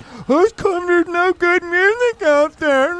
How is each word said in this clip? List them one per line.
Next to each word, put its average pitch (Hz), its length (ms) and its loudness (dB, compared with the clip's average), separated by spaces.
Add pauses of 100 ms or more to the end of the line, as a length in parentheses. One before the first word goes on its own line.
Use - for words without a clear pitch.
(260)
How 330 240 2
come 359 360 -4
there's 349 200 2
no 349 260 0
good 349 300 0
music 403 600 0
out 302 340 0
there? 294 440 0